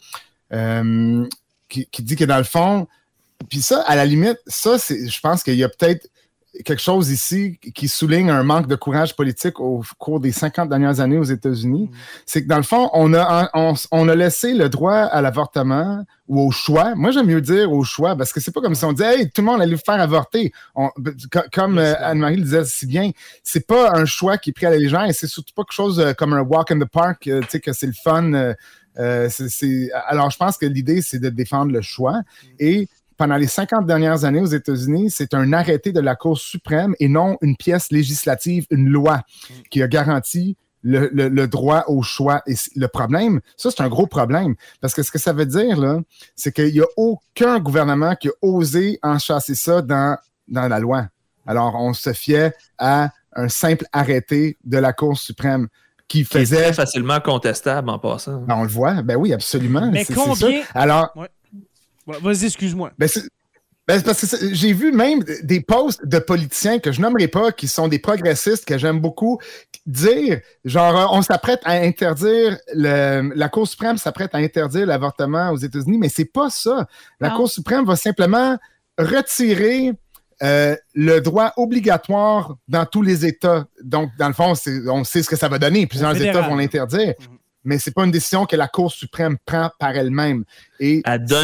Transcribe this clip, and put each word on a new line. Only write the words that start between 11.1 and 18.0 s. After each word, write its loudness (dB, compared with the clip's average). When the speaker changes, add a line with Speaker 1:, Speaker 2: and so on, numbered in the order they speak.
Speaker 1:
aux 2
États-Unis. -2
Speaker 2:
Mm. -20
Speaker 1:
C'est -2
que -10
dans 2
le 2
fond, 0
on 6
a, 2
on, 2
on 4
a 6
laissé 2
le 2
droit 0
à 0
l'avortement -2
ou 0
au 2
choix. 2
Moi, 2
j'aime 2
mieux 4
dire 2
au 2
choix -2